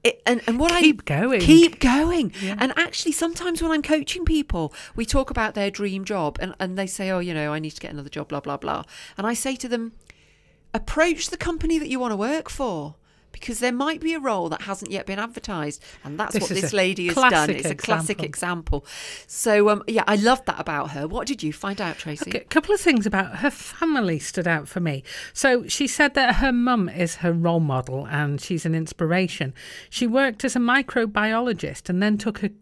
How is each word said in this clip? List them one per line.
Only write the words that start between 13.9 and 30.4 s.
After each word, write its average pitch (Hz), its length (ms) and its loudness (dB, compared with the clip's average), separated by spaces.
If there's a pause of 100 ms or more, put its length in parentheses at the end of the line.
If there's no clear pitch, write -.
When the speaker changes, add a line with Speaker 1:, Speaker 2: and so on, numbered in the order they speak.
Speaker 1:
be 320 140 0
a 311 60 -4
role 202 280 -2
that 156 140 -6
hasn't 196 300 -8
yet 196 140 -6
been 190 120 -6
advertised." 196 640 -8 (220)
And 147 140 -8
that's 214 160 -4
Speaker 2:
This 208 80 2
Speaker 1:
what - 100 -2
Speaker 2:
is 190 100 0
Speaker 1:
this 160 100 -2
Speaker 2:
a 208 40 0
Speaker 1:
lady 185 300 2
has 170 100 0
done. 254 140 6
Speaker 2:
classic 156 280 4
Speaker 1:
It's 156 120 -2
a 143 40 -2
classic 165 480 -2
Speaker 2:
example. 165 580 -2
Speaker 1:
example. - 460 -14
So, 208 440 6
um, 208 180 2
yeah, 220 180 2
I 208 100 4
loved 240 300 4
that 170 140 -4
about 147 320 -4
her. 147 160 -6
What 220 180 -4
did 254 160 -6
you 151 100 -2
find 202 280 -6
out, 170 180 -4
Tracy? 156 320 -8
Speaker 2:
Okay, - 80 -4
a - 60 -8
couple - 300 0
of 403 60 -2
things 240 260 4
about 190 320 -2
her 269 120 0
family 247 720 -2
stood - 260 -4
out 156 220 0
for - 120 -6
me. 147 220 -2 (300)
So 247 340 2
she - 220 -2
said 285 260 2
that 254 220 4
her 269 160 4
mum 240 360 2
is 165 280 -2
her 175 160 0
role 170 280 2
model 131 480 -2
and 147 320 -2
she's 165 260 -4
an 160 80 0
inspiration. 160 760 -2 (380)
She - 160 0
worked 247 380 2